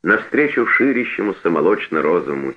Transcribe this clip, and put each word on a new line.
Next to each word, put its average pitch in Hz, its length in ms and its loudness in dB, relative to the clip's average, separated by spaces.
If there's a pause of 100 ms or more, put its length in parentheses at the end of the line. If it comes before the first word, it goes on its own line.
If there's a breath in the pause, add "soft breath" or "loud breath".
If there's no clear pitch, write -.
навстречу 123 600 0
ширящемуся 110 880 0
молочно-розовому 76 1080 0